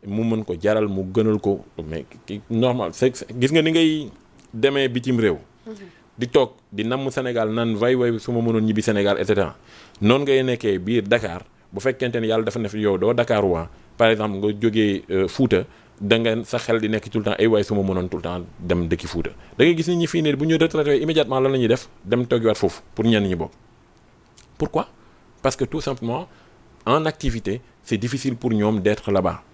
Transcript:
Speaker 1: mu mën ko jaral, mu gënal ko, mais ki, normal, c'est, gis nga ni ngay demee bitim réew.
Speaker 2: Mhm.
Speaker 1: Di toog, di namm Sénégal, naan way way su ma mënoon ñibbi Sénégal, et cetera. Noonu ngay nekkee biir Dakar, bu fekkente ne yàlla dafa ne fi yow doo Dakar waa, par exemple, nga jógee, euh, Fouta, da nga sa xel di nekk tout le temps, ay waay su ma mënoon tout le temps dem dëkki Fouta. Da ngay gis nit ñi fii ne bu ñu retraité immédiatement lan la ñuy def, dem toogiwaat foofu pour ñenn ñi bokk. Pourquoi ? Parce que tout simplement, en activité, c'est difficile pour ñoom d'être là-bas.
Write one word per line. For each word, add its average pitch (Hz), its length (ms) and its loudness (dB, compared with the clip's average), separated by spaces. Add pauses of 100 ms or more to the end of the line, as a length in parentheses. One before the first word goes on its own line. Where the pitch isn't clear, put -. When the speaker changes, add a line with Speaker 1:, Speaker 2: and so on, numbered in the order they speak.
Speaker 1:
mu 104 180 -2
mën 113 200 0
ko 90 140 -6
jaral, 107 300 2
mu 95 140 -4 (100)
gënal 107 260 2
ko, 98 240 -2 (240)
mais 76 200 -8 (180)
ki, 104 240 -10
normal, 117 460 0
c'est, 127 180 0 (260)
gis 131 140 2
nga 165 80 4
ni 156 120 2
ngay 156 360 2 (460)
demee 135 340 2
bitim 123 320 -2
réew. 98 160 2 (300)
Speaker 2:
Mhm. 220 80 -14 (420)
Speaker 1:
Di 120 120 -4
toog, 139 240 2 (200)
di 101 120 -4
namm 131 260 -4
Sénégal, 120 420 -2
naan 117 240 0
way 120 180 2
way 120 240 0
su 120 140 -8
ma 117 80 0
mënoon 113 240 0
ñibbi 110 160 2
Sénégal, 101 400 0
et 98 60 -2
cetera. 98 280 0 (460)
Noonu 123 240 2
ngay 135 180 2
nekkee 117 360 -2
biir 107 240 0
Dakar, 101 400 -2 (280)
bu 98 100 -8
fekkente 123 360 -2
ne 113 120 -2
yàlla 110 160 2
dafa 113 140 -4
ne 107 100 -4
fi 107 100 -6
yow 104 180 2
doo 95 160 2
Dakar 117 320 2
waa, 85 240 0 (300)
par 113 100 6
exemple, 107 300 0
nga 101 100 0 (100)
jógee, 107 520 2
euh, 95 180 0
Fouta, 107 360 2 (360)
da 101 180 2
nga 117 160 2 (100)
sa - 120 -6
xel 117 240 0
di 107 80 -2
nekk 110 220 -4
tout - 80 -2
le 104 60 -4
temps, 104 140 -2
ay 107 80 4
waay 110 180 4
su 110 100 -4
ma 101 80 2
mënoon 92 260 -2
tout 87 80 -6
le - 60 -6
temps 90 180 -6 (180)
dem 87 300 -2
dëkki 82 180 -4
Fouta. 85 240 -4 (280)
Da 120 80 6
ngay 170 100 4
gis 160 120 -2
nit 175 80 0
ñi 170 100 0
fii 165 160 -2
ne 151 120 2
bu 139 120 -2
ñu 160 100 2
retraité 156 460 2
immédiatement 147 380 0
lan 135 120 2
la 131 60 0
ñuy 120 100 2
def, 120 200 0 (180)
dem 120 200 0
toogiwaat 113 300 2
foofu - 240 -2 (140)
pour 110 100 -2
ñenn 110 240 4
ñi 92 60 0
bokk. 80 160 -6 (1040)
Pourquoi ? - 320 -4 (540)
Parce 135 140 0
que - 100 -2
tout 151 160 -6
simplement, 127 440 -6 (600)
en 147 180 2
activité, 117 560 -4 (220)
c'est 113 160 -2
difficile 120 380 -4
pour 120 140 -2
ñoom 107 300 0
d'être 104 320 0
là-bas. 90 300 0 (120)